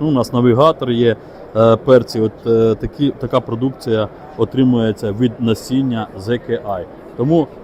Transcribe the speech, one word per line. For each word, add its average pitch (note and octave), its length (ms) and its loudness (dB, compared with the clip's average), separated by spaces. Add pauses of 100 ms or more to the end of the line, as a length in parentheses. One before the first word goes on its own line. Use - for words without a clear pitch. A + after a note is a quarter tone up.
Ну, D3+ 60 -2
у D#3 40 0
нас B2 220 0
навігатор B2 580 2
є, A#2 240 2 (400)
е, A2+ 200 6
перці. A#2+ 440 2
От, A2 120 0 (160)
е, A2+ 280 2
такі, C3+ 440 -4
така B2+ 200 -2
продукція A2+ 680 -2 (300)
отримується A2+ 760 0
від A#2 280 0
насіння A#2 680 -2 (100)
З G#2+ 200 -4
К A#2+ 280 -6
А. G2 140 -6 (400)
Тому, D3 280 2 (160)